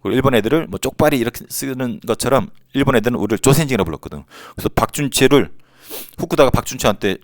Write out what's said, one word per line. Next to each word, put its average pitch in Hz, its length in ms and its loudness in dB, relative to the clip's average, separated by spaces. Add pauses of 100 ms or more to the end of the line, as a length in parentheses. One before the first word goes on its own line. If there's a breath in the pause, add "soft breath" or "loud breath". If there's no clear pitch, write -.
그리고 101 140 -2
일본 131 180 2
애들을 120 340 2
뭐 92 100 -10
쪽발이 147 400 0
이렇게 117 300 -4
쓰는 127 580 -8
것처럼 120 420 0 (240)
일본 135 240 2
애들은 113 200 0
우리를 101 220 -2
조센징이라고 135 480 2
불렀거든. 73 380 -12 (300 loud breath)
그래서 - 160 -4
박준채를, 135 800 2 (680 loud breath)
후쿠다가 156 320 4
박준채한테 113 720 -2